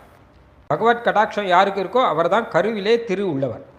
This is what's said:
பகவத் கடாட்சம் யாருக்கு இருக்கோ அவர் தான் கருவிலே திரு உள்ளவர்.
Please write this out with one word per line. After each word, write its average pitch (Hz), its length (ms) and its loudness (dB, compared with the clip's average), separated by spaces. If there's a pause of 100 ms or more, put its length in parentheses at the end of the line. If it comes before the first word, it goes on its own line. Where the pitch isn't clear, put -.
(680)
பகவத் 226 360 0
கடாட்சம் 208 420 0
யாருக்கு 196 360 2
இருக்கோ 240 220 0
அவர் 170 240 0
தான் 220 200 0
கருவிலே 202 440 0 (100)
திரு 208 280 -4
உள்ளவர். 135 320 -6 (160)